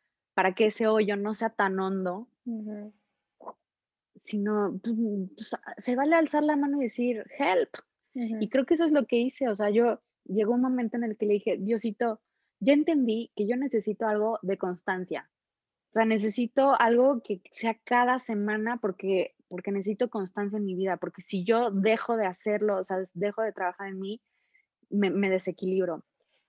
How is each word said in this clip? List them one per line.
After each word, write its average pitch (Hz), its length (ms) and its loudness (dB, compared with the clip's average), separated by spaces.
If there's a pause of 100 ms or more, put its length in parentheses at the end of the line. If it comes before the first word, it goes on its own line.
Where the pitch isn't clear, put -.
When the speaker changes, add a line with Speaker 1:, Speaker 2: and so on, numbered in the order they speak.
(340)
Speaker 1:
para 190 200 2
que 220 120 4
ese 220 220 0
hoyo 208 280 2
no 208 180 -4
sea 226 160 -2
tan 190 300 0
hondo, 190 480 -4 (180)
Speaker 2:
Ujú. 214 460 -10 (1300)
Speaker 1:
sino, 208 600 -2
pues, 233 140 -4
mm, 208 300 -2 (100)
pues, - 180 -12
ah, - 240 -12
se 247 180 -4
vale 294 200 4
alzar 302 260 2
la 302 140 2
mano 285 240 0
y 262 40 0
decir, 240 400 -2 (140)
"Help". 330 320 0 (440)
Speaker 2:
Ujú. 226 240 -4
Speaker 1:
Y 214 120 -2
creo 269 160 2
que 349 80 2
eso 330 100 2
es 311 80 4
lo 277 140 4
que 240 120 0
hice, 254 300 0
o 208 60 0
sea, 208 160 0
yo, 233 300 4 (240)
llegó 208 300 0
un 247 80 2
momento 247 340 0
en 233 80 -2
el 214 120 -4
que 214 100 -2
le 208 80 4
dije, 196 240 0
"Diosito, 220 640 -2 (400)
ya 247 140 6
entendí 269 640 2
que 208 120 0
yo 240 80 0
necesito 226 500 -2
algo 214 360 0
de 190 160 -2
constancia. 180 720 -6 (600)
O - 40 -14
sea, 226 120 4
necesito 226 760 2
algo 240 420 4
que 190 200 -6 (120)
sea 226 300 -4
cada 247 360 2
semana 214 580 -4
porque, 190 580 -2 (120)
porque 185 240 -8
necesito 202 380 -2
constancia 202 480 -6
en 208 80 -4
mi 185 100 -4
vida, 185 220 -2
porque 180 240 -10
si 185 220 -6
yo 226 280 2
dejo 220 440 0
de 214 100 0
hacerlo, 208 520 -2
o 190 60 -4
sea, 185 140 -4 (160)
dejo 208 280 -4
de 214 100 -2
trabajar 196 360 -6
en 190 120 -10
mí, 196 220 -8 (680)
me, 196 200 2
me 190 200 2
desequilibro". 185 760 -2 (440)